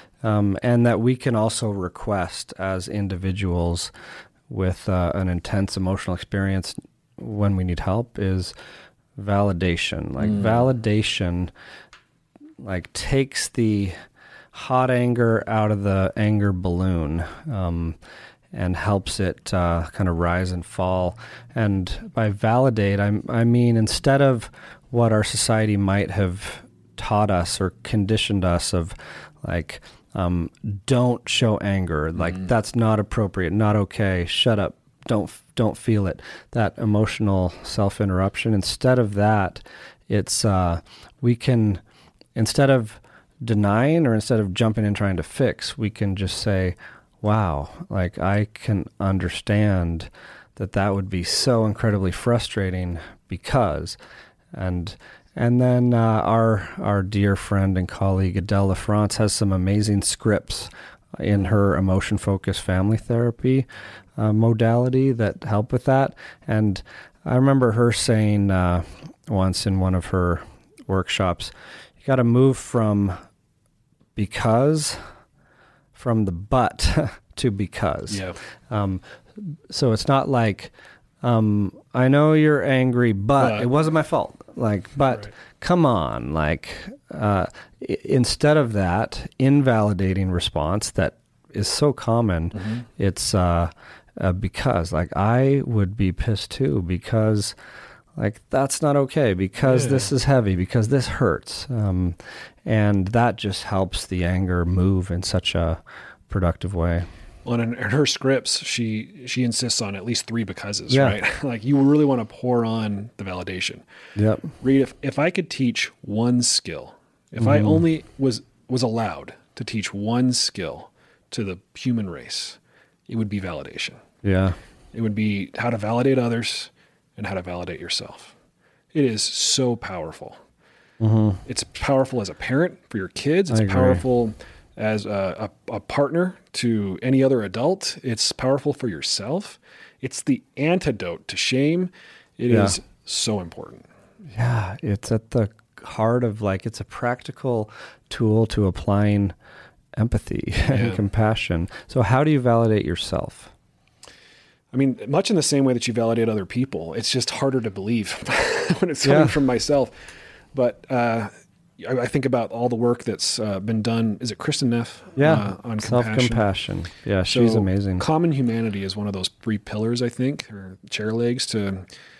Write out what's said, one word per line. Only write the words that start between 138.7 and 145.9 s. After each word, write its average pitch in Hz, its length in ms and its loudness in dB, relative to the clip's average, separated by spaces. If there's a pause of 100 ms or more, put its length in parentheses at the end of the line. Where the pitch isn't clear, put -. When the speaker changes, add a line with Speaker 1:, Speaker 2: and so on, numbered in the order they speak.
Speaker 2:
for 131 140 -6
yourself. 104 720 -6 (420)
It's - 220 -8
the 131 180 0 (160)
antidote 131 680 -2
to 101 100 -10
shame. 160 520 0 (480)
It 120 140 0
Speaker 1:
Yeah. 107 140 6
Speaker 2:
is 95 140 0 (260)
so - 340 -2
important. - 460 -14 (500)
Speaker 1:
Yeah, 113 460 -2
it's 104 300 -4
at 113 200 -2
the 110 180 2 (340)
heart 117 400 0